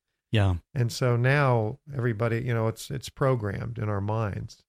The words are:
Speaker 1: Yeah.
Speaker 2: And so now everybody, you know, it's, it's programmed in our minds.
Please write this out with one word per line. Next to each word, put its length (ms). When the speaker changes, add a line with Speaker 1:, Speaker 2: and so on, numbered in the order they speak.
Speaker 1:
Yeah. 240
Speaker 2:
And 180
so 240
now 600
everybody, 460
you 100
know, 160
it's, 220
it's 180
programmed 680
in 100
our 120
minds. 680